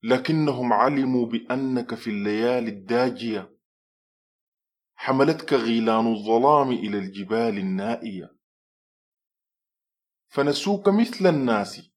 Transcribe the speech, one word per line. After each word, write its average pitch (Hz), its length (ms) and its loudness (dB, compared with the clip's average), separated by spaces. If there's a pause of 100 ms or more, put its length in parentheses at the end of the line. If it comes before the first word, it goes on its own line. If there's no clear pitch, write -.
لكنهم 127 680 0
علموا 127 520 2
بأنك 123 720 -4
في 113 140 -8
الليالي 110 600 -2
الداجية 110 880 -4 (1400)
حملتك 139 580 0
غيلان 113 600 2
الظلام 123 580 4
إلى 104 260 -4
الجبال 101 600 -4
النائية، 196 800 -6 (1900)
فنسوك 147 600 0
مثل 202 400 2
الناس 120 680 0